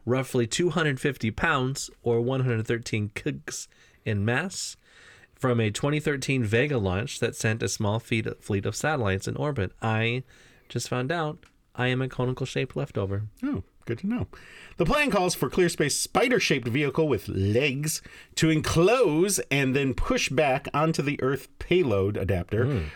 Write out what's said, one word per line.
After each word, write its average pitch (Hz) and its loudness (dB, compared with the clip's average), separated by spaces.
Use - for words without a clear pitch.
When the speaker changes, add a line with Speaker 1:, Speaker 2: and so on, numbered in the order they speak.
Speaker 1:
roughly 127 0
two 175 0
hundred 151 0
fifty 127 -2
pounds 139 -2
or 117 2
one 131 0
hundred 113 0
thirteen 113 -2
kgs - -8
in 101 0
mass, 131 -4
from 123 2
a 110 2
twenty 143 0
thirteen 135 0
Vega 123 2
launch 98 -2
that 117 -2
sent 110 0
a 107 0
small 107 -2
feet, 113 -2
fleet 101 -2
of 104 -2
satellites 113 -2
in 113 -4
orbit. 135 -2
I 113 0
just - -6
found 127 -2
out 156 -4
I 127 0
am 127 0
a 131 -2
conical 127 -2
shaped 135 -4
leftover. 101 -2
Speaker 2:
Oh, 269 -2
good 117 -4
to 196 -6
know. 226 -2
The - 2
plan 277 4
calls 180 2
for - 0
ClearSpace 165 2
spider-shaped 185 2
vehicle 143 2
with 120 0
legs 127 0
to 160 4
enclose 165 4
and 131 2
then 139 0
push - 0
back 139 2
onto 156 2
the 143 -2
Earth 131 -2
payload 107 2
adapter, 101 0
Speaker 1:
Hmm. 131 0